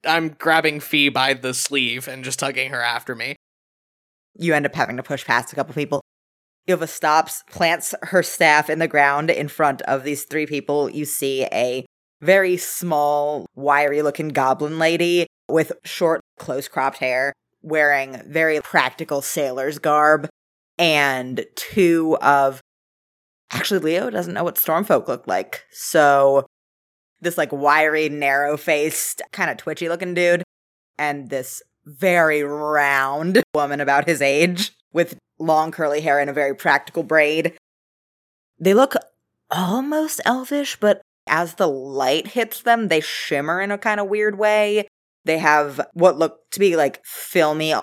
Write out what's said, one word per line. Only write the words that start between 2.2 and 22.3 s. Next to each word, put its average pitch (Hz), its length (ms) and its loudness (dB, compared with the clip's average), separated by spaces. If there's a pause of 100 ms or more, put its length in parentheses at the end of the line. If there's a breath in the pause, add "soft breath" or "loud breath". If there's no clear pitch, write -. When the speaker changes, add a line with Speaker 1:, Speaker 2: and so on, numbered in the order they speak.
Speaker 1:
just 127 160 -8
tugging 131 320 -4
her 123 100 -6
after 120 320 -4
me. 120 220 -8 (960)
Speaker 2:
You 170 200 -2
end 147 120 0
up 139 80 -2
having 131 220 -2
to 123 80 -8
push 139 220 -8
past 123 260 0
a - 60 -8
couple 147 160 -6
people. 143 280 -4 (640)
Ylva 165 220 0
stops, - 640 0
plants 170 420 -2 (100)
her 180 200 2
staff 151 460 2
in 156 100 -2
the 165 80 0
ground 147 420 2
in 147 200 -2
front 143 340 0
of 131 220 -2
these 143 180 -6
three 151 220 -4
people. 143 440 -2
You 151 140 -6
see 135 480 -4
a 127 340 -2 (360)
very 185 340 4
small, 147 880 -2 (100)
wiry-looking 147 720 0
goblin 143 500 0
lady 170 480 2 (220)
with 156 240 0 (100)
short, 165 380 -2 (160)
close-cropped 135 600 -6
hair, 131 340 -2 (280)
wearing 143 640 0
very 156 360 0
practical 143 600 -2
sailor's 139 580 -6
garb, 151 480 4 (500)
and 135 680 0 (100)
two 165 680 2
of, 139 400 2 (920)